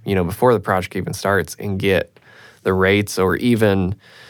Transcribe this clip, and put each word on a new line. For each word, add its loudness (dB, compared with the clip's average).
you -2
know, 2
before 2
the 2
project -4
even -6
starts, -2
and -6
get -2
the 0
rates, 2
or 2
even, 2